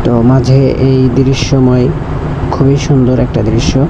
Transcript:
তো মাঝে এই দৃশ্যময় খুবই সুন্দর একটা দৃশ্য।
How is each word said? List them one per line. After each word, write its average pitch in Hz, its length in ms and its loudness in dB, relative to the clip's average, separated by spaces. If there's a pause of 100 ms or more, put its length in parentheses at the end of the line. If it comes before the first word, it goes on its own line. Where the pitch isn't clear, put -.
তো 117 180 2
মাঝে 131 460 2
এই 131 480 0
দৃশ্যময় 131 720 0 (640)
খুবই 139 260 0
সুন্দর 127 420 0
একটা 123 240 -2
দৃশ্য। 117 460 0